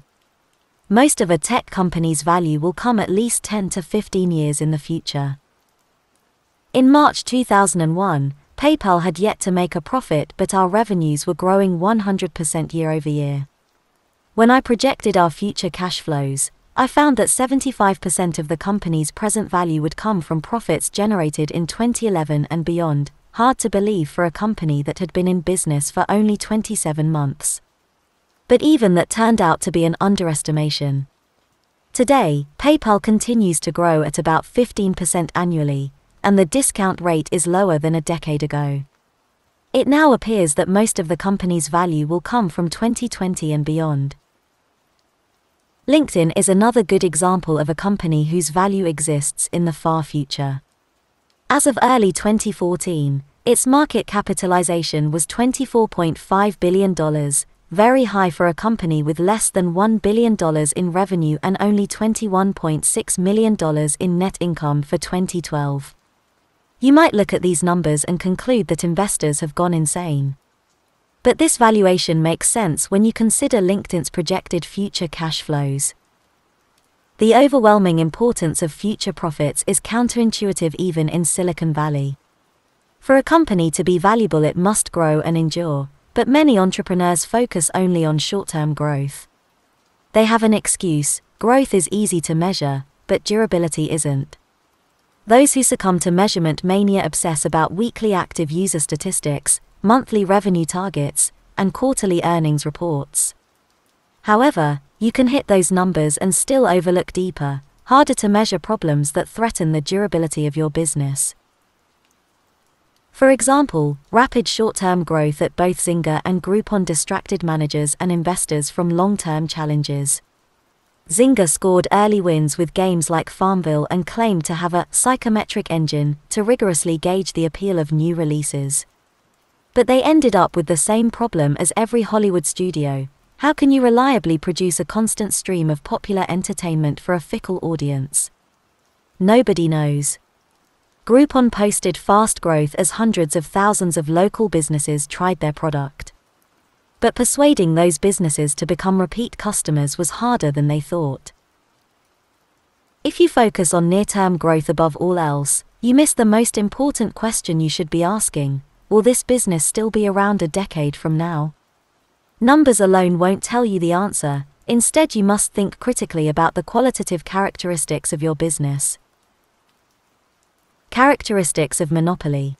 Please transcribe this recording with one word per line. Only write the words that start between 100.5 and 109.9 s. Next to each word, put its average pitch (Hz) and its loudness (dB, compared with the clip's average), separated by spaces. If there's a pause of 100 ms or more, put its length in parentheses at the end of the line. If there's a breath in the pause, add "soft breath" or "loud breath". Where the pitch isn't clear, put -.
targets, 180 -4 (240)
and 190 -2
quarterly 214 0
earnings 156 0
reports. 151 -4 (840)
However, 214 2 (160)
you 226 0
can 262 2
hit 262 -2
those 190 2
numbers 170 0
and 185 0
still 262 2
overlook 180 0
deeper, 147 -4 (240)
harder 269 4
to 208 -2
measure 202 2
problems 151 -2
that 180 -2
threaten 220 -2
the 151 0
durability 165 -2